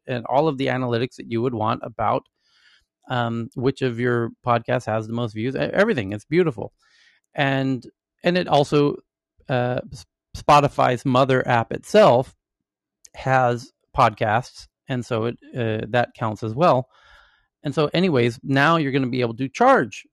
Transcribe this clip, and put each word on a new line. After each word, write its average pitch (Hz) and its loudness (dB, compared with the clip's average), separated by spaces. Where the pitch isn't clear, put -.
and 120 -6
all 139 2
of 143 -2
the 135 -2
analytics 123 -2
that - -16
you 113 -2
would 127 -2
want 110 -2
about, 117 -4
um, 117 -4
which 135 -4
of 123 -4
your 120 -2
podcasts 123 0
has 110 -4
the 113 -8
most 117 -4
views, 117 -6
e-, 139 -4
everything. 147 0
It's 107 -10
beautiful. 156 -2
And, 135 -2
and 175 0
it 180 -2
also, 147 2
uh, 123 -2
S-, 147 -20
Spotify's 135 2
mother 131 2
app 117 0
itself 143 4
has 127 0
podcasts, 113 0
and 127 -4
so 113 -4
it, 120 -6
uh, 113 -4
that 120 -2
counts 110 -6
as 110 -6
well. 131 2
And 143 -6
so 147 2
anyways, 131 2
now 143 2
you're 139 -2
gonna 135 0
be 123 -4
able 113 -2
to 131 -6
charge 233 2